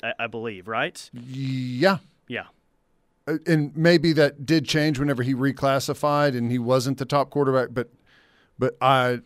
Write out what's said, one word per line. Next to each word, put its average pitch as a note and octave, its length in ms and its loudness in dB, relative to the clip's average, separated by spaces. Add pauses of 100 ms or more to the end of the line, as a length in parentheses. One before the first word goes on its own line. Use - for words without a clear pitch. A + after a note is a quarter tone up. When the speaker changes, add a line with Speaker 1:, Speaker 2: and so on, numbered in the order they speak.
Speaker 1:
I, A2+ 200 -6
I A#2 80 -6
believe, A2 400 -10
right? C3 440 -6
Speaker 2:
Yeah. C3 840 -2 (300)
Speaker 1:
Yeah. A2 160 -10 (840)
Speaker 2:
Uh, D#3 180 -4
and D3+ 320 0
maybe E3 360 4
that C#3+ 340 2
did D#3 200 2
change D3+ 340 0
whenever C3+ 240 0
he C3+ 100 0
reclassified C#3 1040 0
and A#2+ 140 -2
he B2+ 80 0
wasn't C3 380 0
the C3+ 60 -4
top C#3 260 0
quarterback, C3 420 0
but, A#2+ 180 -6 (640)
but C3 240 -2
I, B2+ 460 2